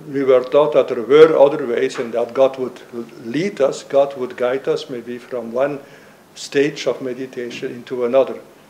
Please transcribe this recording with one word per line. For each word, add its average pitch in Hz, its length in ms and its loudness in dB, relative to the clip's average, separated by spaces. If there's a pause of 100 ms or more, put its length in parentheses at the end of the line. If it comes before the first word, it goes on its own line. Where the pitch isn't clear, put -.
(120)
we 139 120 -2
were 127 200 4
taught 147 300 2
that 131 140 4
there 120 140 -4
were 151 360 8
other 147 280 4
ways 127 320 -2
and 120 160 -8
that 117 200 -4
God 135 240 2
would 123 240 -10 (120)
l-, 117 120 -10 (180)
lead 151 380 -4
us, 147 220 -2
God 139 340 0
would 123 200 -8
guide 127 300 -2
us 151 220 -4
maybe 120 280 -12
from 117 340 -10
one 139 280 -2 (560)
stage 147 520 -2
of 127 140 -4
meditation 127 680 -10
into 123 340 -6
another. 120 340 2 (300)